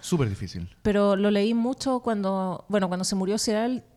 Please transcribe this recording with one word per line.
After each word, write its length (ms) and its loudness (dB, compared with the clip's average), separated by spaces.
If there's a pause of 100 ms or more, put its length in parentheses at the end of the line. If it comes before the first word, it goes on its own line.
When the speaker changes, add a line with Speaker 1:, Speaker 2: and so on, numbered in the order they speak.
Speaker 1:
súper 280 0
difícil. 400 -8 (140)
Speaker 2:
Pero 320 4
lo 160 2
leí 240 2
mucho 460 0
cuando, 680 -2
bueno, 200 2
cuando 160 -2
se 100 -2
murió 240 0
Cereal, 460 -2 (120)